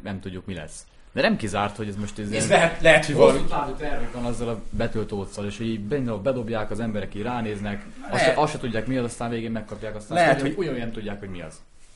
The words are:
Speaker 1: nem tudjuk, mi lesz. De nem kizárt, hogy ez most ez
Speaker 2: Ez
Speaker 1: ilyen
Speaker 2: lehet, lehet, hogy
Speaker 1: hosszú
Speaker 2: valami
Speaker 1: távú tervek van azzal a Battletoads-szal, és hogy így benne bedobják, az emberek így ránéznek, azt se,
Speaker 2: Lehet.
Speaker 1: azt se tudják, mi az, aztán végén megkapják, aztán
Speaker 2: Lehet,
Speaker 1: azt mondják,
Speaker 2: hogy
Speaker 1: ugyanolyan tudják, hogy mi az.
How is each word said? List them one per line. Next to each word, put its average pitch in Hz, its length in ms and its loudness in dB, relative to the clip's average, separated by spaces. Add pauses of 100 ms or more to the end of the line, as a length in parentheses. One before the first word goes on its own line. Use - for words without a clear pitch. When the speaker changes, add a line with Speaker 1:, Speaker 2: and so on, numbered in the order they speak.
Speaker 1:
nem 101 160 -6
tudjuk, 92 260 -10
mi 98 80 -6
lesz. 78 320 -10 (260)
De - 100 -2
nem 226 160 4
kizárt, 104 380 0
hogy 107 120 -6
ez 101 80 -6
most 104 240 -6
ez 107 60 -4
Speaker 2:
Ez 101 60 -4
Speaker 1:
ilyen 110 160 0
Speaker 2:
lehet, 165 340 4
lehet, 160 240 8
hogy 147 100 0
Speaker 1:
hosszú 120 160 10
Speaker 2:
valami - 180 4
Speaker 1:
távú - 260 0
tervek - 380 0
van 120 120 -4
azzal 117 240 -2
a 110 120 -4 (160)
Battletoads-szal, 104 680 -2
és 101 120 -6
hogy 117 100 -4
így 110 120 -2
benne 120 340 -2
bedobják, 110 580 -2
az 104 80 -4
emberek 104 360 -4
így 101 60 -4
ránéznek, 104 640 -4 (160)
azt - 180 -2
se, 160 60 4
Speaker 2:
Lehet. 131 120 4
Speaker 1:
azt 151 140 4
se 135 80 -6
tudják, 113 280 -2
mi 131 100 0
az, 123 80 0
aztán 117 240 -6
végén 117 220 -4
megkapják, 107 440 -8
aztán 107 220 -4
Speaker 2:
Lehet, 160 160 6
Speaker 1:
azt 131 80 2
mondják, - 160 -2
Speaker 2:
hogy 180 100 -2
Speaker 1:
ugyanolyan 120 260 -4
tudják, 101 260 -6
hogy 101 100 -10
mi 90 120 -8
az. 80 200 -14 (340)